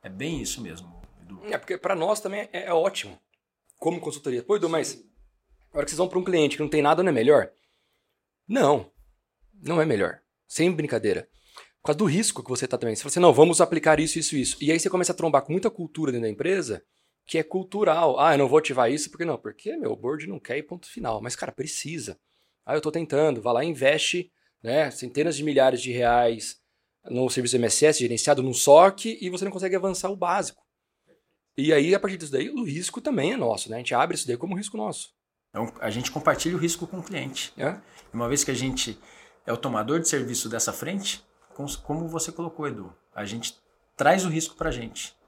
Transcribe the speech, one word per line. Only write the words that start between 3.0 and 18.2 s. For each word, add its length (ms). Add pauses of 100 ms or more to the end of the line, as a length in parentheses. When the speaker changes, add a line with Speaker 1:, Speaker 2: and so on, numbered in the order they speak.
Speaker 2:
como 220
consultoria. 420
"Pô, 140
Edu, 120
mas 360 (680)
a 60
hora 60
que 80
vocês 60
vão 100
pra 100
um 60
cliente 320
que 60
não 60
tem 140
nada, 180
não 100
é 20
melhor?" 380 (1000)
Não, 420 (720)
não 180
é 40
melhor. 340 (300)
Sem 240
brincadeira. 560 (520)
Por 60
causa 120
do 80
risco 360
que 80
você 160
tá 100
também. 200
Você 60
fala 80
assim, 100
"Não, 120
vamos 280
aplicar 400
isso, 180
isso, 180
isso." 240
E 120
aí 80
você 100
começa 220
a 20
trombar 280
com 100
muita 180
cultura 400
dentro 160
da 60
empresa, 500 (420)
que 140
é 60
cultural. 720
"Ah, 160